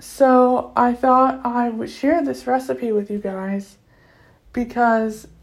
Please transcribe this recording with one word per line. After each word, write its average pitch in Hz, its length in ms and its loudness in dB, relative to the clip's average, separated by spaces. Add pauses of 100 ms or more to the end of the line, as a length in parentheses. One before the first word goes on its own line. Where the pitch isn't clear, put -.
so 254 720 2
I 240 200 2
thought 262 500 2
I 240 240 -2
would 226 220 -6
share 302 340 0
this 254 220 -6
recipe 254 460 -2
with 208 180 -2
you 208 80 -6
guys 196 580 -8 (760)
because 226 760 0 (140)